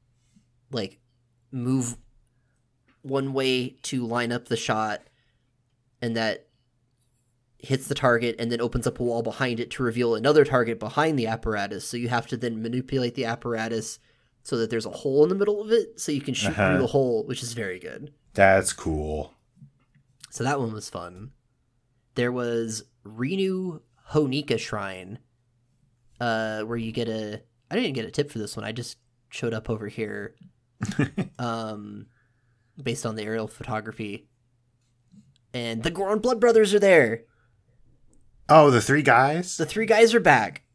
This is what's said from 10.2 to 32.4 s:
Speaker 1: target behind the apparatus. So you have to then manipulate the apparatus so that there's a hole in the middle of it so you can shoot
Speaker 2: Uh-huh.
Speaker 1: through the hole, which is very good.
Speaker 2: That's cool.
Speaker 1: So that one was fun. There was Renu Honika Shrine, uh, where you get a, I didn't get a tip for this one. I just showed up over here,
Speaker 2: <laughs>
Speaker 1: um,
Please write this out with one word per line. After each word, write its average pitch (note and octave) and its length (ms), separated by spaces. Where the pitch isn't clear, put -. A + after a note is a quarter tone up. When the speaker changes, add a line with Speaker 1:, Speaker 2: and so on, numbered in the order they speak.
Speaker 1:
target A#2 360
behind D3 380
the A2+ 80
apparatus. G#2+ 600
So - 120
you A#2+ 100
have B2+ 200
to B2+ 80
then A2+ 260
manipulate B2+ 520
the B2 120
apparatus A2+ 720
so - 140
that A2+ 140
there's A2+ 160
a G2 40
hole C#3+ 320
in D#3 60
the F#3 60
middle G3+ 260
of G#3+ 100
it A3+ 300
so - 100
you D3 120
can C3+ 120
shoot G#2 160
Speaker 2:
Uh-huh. F#2+ 200
Speaker 1:
through F#2+ 100
the A#2+ 80
hole, B2 380
which - 160
is A#2 100
very G2 260
good. E2+ 340
Speaker 2:
That's F#2+ 400
cool. D2+ 600
Speaker 1:
So - 120
that C#3 160
one A2+ 140
was G#2+ 160
fun. F2+ 440
There B2 180
was A#2 520
Renu F3+ 800
Honika C#3+ 460
Shrine, G2 600
uh, A2 440
where A#2 160
you A2+ 140
get A#2 160
a, G#2+ 340
I - 40
didn't G#3+ 180
get A#2 140
a - 40
tip C#3+ 200
for - 80
this G#2 180
one. G#2+ 80
I G#2+ 80
just A#2+ 240
showed A#2 240
up A2 160
over G#2+ 200
here, G#2 460
Speaker 2:
<laughs> - 580
Speaker 1:
um, G#2+ 680